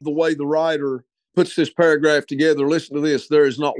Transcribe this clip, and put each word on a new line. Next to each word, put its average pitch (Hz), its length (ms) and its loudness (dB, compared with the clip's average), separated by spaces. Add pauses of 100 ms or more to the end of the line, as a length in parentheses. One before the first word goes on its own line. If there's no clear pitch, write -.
the 151 100 -8
way 160 240 0
the 143 120 -6
writer 147 580 -2 (300)
puts 180 220 0
this 160 160 -2
paragraph 151 540 2
together. 143 420 0
Listen 156 280 -2
to 147 60 -2
this. 151 260 -2
"There 147 180 4
is 127 120 -2
not 147 220 -2